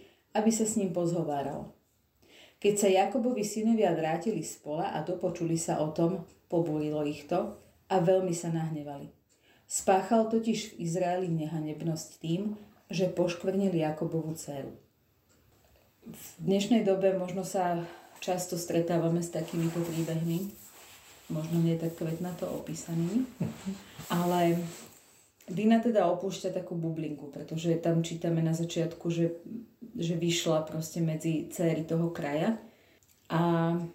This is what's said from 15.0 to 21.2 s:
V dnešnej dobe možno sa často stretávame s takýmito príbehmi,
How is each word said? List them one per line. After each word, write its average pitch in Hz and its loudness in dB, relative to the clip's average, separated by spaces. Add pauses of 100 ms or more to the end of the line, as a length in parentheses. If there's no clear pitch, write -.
V - -16 (120)
dnešnej 196 2
dobe 190 4
možno 180 -4
sa 175 -2 (400)
často 180 -2
stretávame 170 2
s 170 -2
takýmito 165 -2
príbehmi, 165 -2 (800)